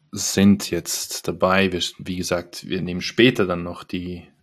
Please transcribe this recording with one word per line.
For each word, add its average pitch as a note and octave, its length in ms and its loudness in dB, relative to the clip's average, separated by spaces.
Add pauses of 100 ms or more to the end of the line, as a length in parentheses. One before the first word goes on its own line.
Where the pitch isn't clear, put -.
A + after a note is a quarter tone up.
(120)
sind G2+ 600 2
jetzt - 560 -6
dabei. F#2 440 2
Wir, F2 100 -4 (180)
wie F#2 160 -8
gesagt, F2 520 -6
wir F2+ 140 -4
nehmen F2+ 200 -6
später A#2 440 4
dann F2 180 -2
noch F2 200 -10
die F2+ 440 -10 (140)